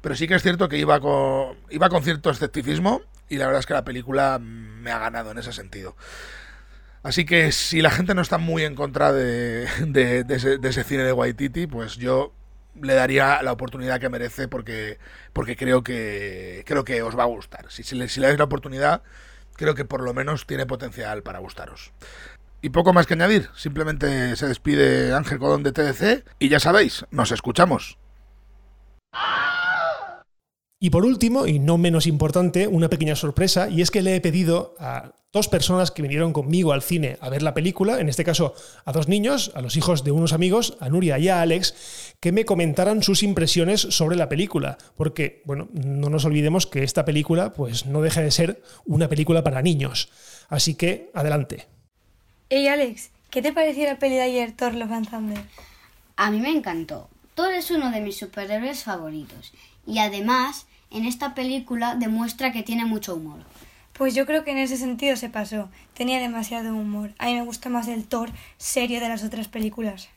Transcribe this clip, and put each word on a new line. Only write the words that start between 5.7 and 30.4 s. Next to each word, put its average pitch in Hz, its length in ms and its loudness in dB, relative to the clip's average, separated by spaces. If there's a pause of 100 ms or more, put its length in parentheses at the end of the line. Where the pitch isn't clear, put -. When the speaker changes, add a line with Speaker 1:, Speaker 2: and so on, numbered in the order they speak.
Speaker 1:
Así 151 220 -2
que 160 280 4
si - 300 0
la 156 100 8
gente 180 220 2
no 180 60 2
está 170 160 0
muy 165 280 0
en 147 100 -4
contra 139 380 2
de, 120 560 -2 (180)
de, 127 380 2
de 131 100 -2
ese, 131 240 0
de 127 100 -2
ese 127 140 -2
cine 135 220 -2
de 131 80 2
Waititi, 123 560 -2
pues 113 280 -8
yo 131 360 -2 (500)
le 135 120 2
daría 135 500 4
la 127 80 0
oportunidad 127 480 -4
que 131 80 -4
merece 120 400 -6
porque, 110 500 -8 (340)
porque 120 240 -4
creo 127 280 2
que, 101 840 -8
creo 143 180 -2
que 117 180 -2
os 113 140 -6
va 123 60 2
a 120 40 4
gustar. - 440 -6
Si, - 140 -16
si - 100 -10
le, 123 140 -4
si - 100 -6
le 135 80 4
dais 143 120 6
la 147 80 4
oportunidad, 139 560 0 (520)
creo 151 220 0
que 135 80 -6
por 127 180 -6
lo 123 120 -4
menos 135 340 -4
tiene 135 180 -4
potencial 113 560 -8
para 95 160 -12
gustaros. - 540 -16 (680)
Y 147 80 -4
poco 170 220 6
más 175 140 8
que - 80 2
añadir, 180 420 4
simplemente 139 800 -2
se 143 140 -2
despide 131 640 4
Ángel 143 260 0
Codón 143 240 2
de 139 100 0
T 156 100 0
D 143 100 2
C 220 320 2 (140)
y 139 100 4
ya 147 100 8
sabéis, 170 520 4
nos 120 200 0
escuchamos. 127 680 2 (2750)